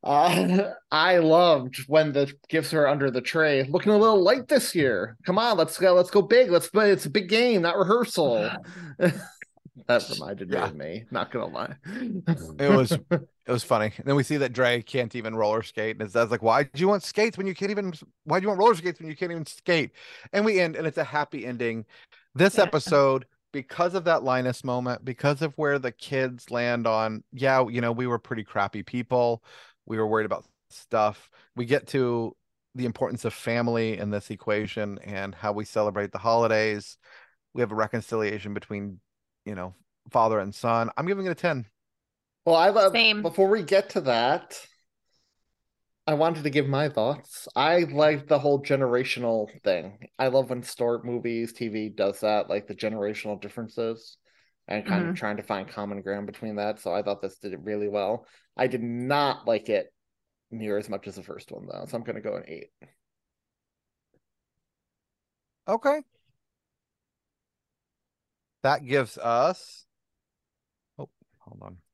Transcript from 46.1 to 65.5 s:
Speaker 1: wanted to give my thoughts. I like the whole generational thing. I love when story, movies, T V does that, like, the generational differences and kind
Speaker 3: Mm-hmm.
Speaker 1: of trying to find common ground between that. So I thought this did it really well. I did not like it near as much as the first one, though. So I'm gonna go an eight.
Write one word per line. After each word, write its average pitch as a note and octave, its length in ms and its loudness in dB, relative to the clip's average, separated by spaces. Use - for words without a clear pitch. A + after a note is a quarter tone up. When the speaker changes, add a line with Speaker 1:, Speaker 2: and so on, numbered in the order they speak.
Speaker 1:
wanted D#3+ 300 0
to D3+ 40 0
give C#3 180 0
my C#3 220 0
thoughts. - 680 -4
I D#3+ 260 4
like D3 460 2
the D3 120 4
whole C#3+ 240 2
generational B2 840 0
thing. F#2 540 -4
I C3 120 0
love B2+ 200 2
when B2 140 -6
story, A#2+ 400 -2
movies, A#2 500 -4
T A#2+ 140 -8
V G#2+ 220 -6
does G2+ 320 -2
that, G#2+ 280 0
like, G#2 180 -4
the G#2 80 -12
generational G#2 640 -6
differences A2+ 800 -10
and G#3+ 180 -6
kind F#3 180 0
Speaker 3:
Mm-hmm. E3+ 80 -4
Speaker 1:
of F#3+ 60 -6
trying G#2 200 -6
to G#2 60 -10
find G2 240 -6
common G2+ 340 -10
ground G2+ 240 -6
between G#2 300 -12
that. G#2 240 -4
So F#2 140 -6
I G2 100 -2
thought G2+ 180 -4
this F#2+ 160 -10
did G2 160 -12
it D#2+ 80 -12
really G#2 260 -6
well. G#2 380 -2
I B2+ 100 0
did A#2+ 140 -4
not B2+ 640 -2
like A2+ 220 -2
it G2+ 240 -2
near A2 300 -6
as G#2 100 -12
much G2+ 180 -10
as G2 100 -14
the F#2+ 60 -16
first - 280 -18
one, - 160 -16
though. - 200 -12
So - 100 -12
I'm A2+ 60 -10
gonna A2 180 -10
go G#2 140 -8
an F2+ 120 -10
eight. - 240 -16